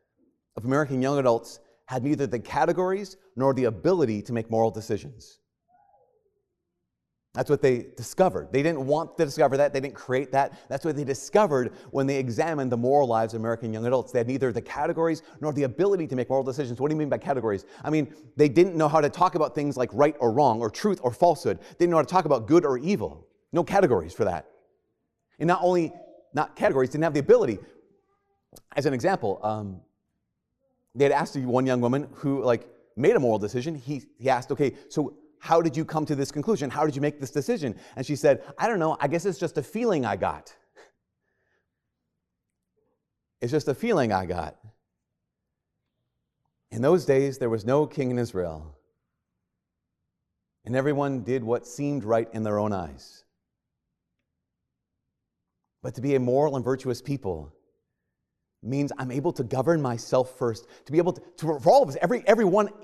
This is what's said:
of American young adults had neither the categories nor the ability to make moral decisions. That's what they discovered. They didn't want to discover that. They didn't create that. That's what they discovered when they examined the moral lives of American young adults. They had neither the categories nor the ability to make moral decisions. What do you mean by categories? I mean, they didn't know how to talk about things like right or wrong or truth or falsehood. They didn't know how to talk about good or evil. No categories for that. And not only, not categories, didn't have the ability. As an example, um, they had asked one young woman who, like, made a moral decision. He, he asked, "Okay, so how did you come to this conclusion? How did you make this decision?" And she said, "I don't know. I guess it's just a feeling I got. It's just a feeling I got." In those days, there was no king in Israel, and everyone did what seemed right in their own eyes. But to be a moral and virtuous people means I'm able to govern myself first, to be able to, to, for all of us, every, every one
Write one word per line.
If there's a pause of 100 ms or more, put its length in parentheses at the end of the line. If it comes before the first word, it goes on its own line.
(560)
of
American
young
adults (260)
had
neither
the
categories (200)
nor
the
ability
to
make
moral
decisions. (2000)
That's
what
they (100)
discovered.
They
didn't
want
to
discover
that.
They
didn't
create
that. (160)
That's
what
they
discovered (180)
when
they
examined
the
moral
lives
of
American
young
adults.
They
had
neither
the
categories (180)
nor
the
ability
to
make
moral
decisions.
What
do
you
mean
by
categories? (180)
I
mean, (220)
they
didn't
know
how
to
talk
about
things
like
right
or
wrong
or
truth
or
falsehood.
They
didn't
know
how
to
talk
about
good
or
evil. (240)
No
categories
for
that. (880)
And
not
only, (440)
not
categories,
didn't
have
the
ability. (1160)
As
an
example,
um, (1120)
they
had
asked
one
young
woman
who,
like, (260)
made
a
moral
decision.
He, (160)
he
asked,
"Okay, (160)
so (240)
how
did
you
come
to
this
conclusion?
How
did
you
make
this
decision?" (220)
And
she
said, (140)
"I
don't
know.
I
guess
it's
just
a
feeling
I
got. (2750)
It's
just
a
feeling
I
got." (2250)
In
those
days,
there
was
no
king
in
Israel, (1900)
and
everyone
did
what
seemed
right
in
their
own
eyes. (2500)
But
to
be
a
moral
and
virtuous
people (1080)
means
I'm
able
to
govern
myself
first, (160)
to
be
able
to, (180)
to,
for
all
of
us,
every,
every
one (160)